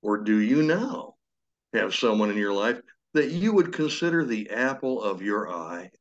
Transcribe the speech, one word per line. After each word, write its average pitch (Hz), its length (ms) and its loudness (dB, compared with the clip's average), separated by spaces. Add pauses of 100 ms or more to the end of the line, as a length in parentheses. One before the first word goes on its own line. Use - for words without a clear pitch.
or 104 160 0
do 107 200 2
you 127 240 4
now 190 520 -2 (580)
have 101 220 0
someone 107 360 2
in 101 60 -2
your 101 160 0
life 110 260 0 (360)
that 151 160 2
you 185 220 0
would 175 200 4
consider 165 520 0
the 110 260 -4
apple 131 500 -2
of 98 220 -4
your 104 280 -2
eye? 87 400 -10 (100)